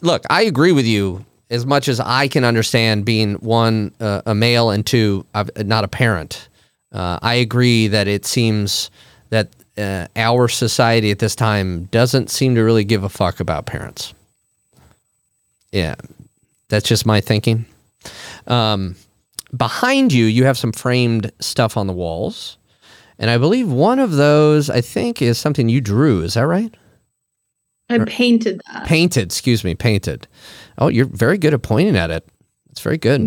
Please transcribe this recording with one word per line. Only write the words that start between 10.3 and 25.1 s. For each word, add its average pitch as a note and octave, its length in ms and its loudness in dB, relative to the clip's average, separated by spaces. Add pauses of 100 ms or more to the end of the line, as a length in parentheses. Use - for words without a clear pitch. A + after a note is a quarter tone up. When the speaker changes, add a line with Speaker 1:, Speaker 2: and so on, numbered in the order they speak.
Speaker 1:
society A#2 640 2
at G2 80 -4
this A2 160 -2
time F#2+ 500 0
doesn't A#2+ 440 0
seem C3 260 0
to A2+ 60 4
really A2 220 4
give G2+ 200 0
a G2 40 -4
fuck F#2 320 -2
about D#2+ 260 -4
parents. - 460 -12 (1600)
Yeah, F2 220 -2 (720)
that's G#2 200 0
just A2+ 180 2
my G#2+ 140 4
thinking. A2+ 460 0 (800)
Um, G#2 500 -2 (600)
behind B3 560 0
you, A#2+ 140 4
you A#2 180 2
have C3 140 2
some A2+ 140 -4
framed A#2 580 -2 (100)
stuff - 360 -2
on G#2 100 -2
the F#2+ 60 -4
walls. F2+ 640 -8 (600)
And A2 120 -2
I A#2+ 80 2
believe G#3 300 2
one E3 300 2
of B3+ 140 2
those, D3+ 580 4
I B2 100 0
think, A#3 400 -4